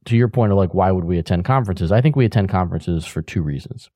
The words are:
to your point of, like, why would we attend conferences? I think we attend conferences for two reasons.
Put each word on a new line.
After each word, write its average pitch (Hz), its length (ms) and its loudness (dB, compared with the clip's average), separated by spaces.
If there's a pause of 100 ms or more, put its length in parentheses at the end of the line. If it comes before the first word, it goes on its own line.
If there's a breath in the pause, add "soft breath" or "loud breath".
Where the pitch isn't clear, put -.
to 113 100 0
your 120 120 4
point 110 240 2
of, 98 80 4
like, 90 160 0
why 95 160 2
would 92 140 0
we 87 120 0
attend 87 280 -2
conferences? 95 460 0
I 110 80 4
think 143 160 2
we 131 100 4
attend 101 240 0
conferences 87 580 -2
for 78 160 -8
two - 180 -4
reasons. 71 540 -8